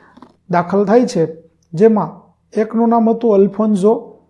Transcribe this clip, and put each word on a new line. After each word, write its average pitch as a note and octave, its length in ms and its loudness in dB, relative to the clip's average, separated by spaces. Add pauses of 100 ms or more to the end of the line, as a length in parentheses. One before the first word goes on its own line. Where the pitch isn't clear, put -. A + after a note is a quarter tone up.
(500)
દાખલ F3+ 360 -2
થાય A#3 200 2
છે, E3 220 -2 (460)
જેમાં G3+ 500 0 (360)
એકનું A3+ 300 -2
નામ A3+ 200 2
હતું A3+ 240 0
અલ્ફોન્સો G#3 880 0 (100)